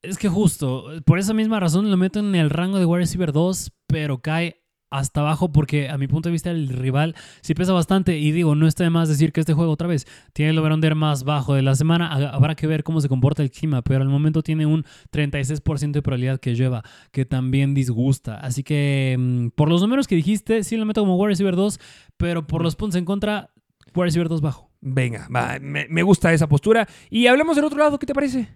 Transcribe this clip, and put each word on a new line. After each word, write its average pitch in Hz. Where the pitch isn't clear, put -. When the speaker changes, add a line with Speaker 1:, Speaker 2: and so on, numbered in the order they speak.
Speaker 1:
Es 185
que 208
justo, 165
por 170
esa 196
misma 220
razón 185
lo 190
meto 185
en 202
el 156
rango 180
de 180
wide 170
receiver 170
dos, 175
pero 151
cae 165
hasta 139
abajo 151
porque, 143
a 139
mi 139
punto 160
de 170
vista, 170
el 160
rival 131
sí -
pesa 180
bastante. 180
Y 151
digo, 160
no 151
está 160
de 165
más 165
decir 151
que -
este 156
juego 160
otra 165
vez 160
tiene 151
el 160
over-under 156
más 151
bajo 139
de 135
la 135
semana. 165
Ha-, 139
habrá 143
que 156
ver 156
cómo 160
se 143
comporta 135
el 135
clima, 147
pero 135
al 135
momento 151
tiene 156
un 156
treinta 147
y 135
seis 143
por 156
ciento 147
de 143
probabilidad 131
que 120
llueva, 123
que 131
también 131
disgusta. 127
Así 123
que, 139
mm, 123
por 151
los 175
números 247
que 196
dijiste, 208
sí 226
lo 220
meto 214
como 185
wide 208
receiver 185
dos, 202
pero 170
por 151
los 165
puntos 202
en 180
contra, 202
wide 175
receiver 165
dos 160
bajo. 143
Speaker 2:
Venga, 127
va, 123
me, 143
me 160
gusta 180
esa 160
postura. 214
Y 240
hablemos 302
del 294
otro 294
lado, 294
¿qué 269
te 277
parece? 262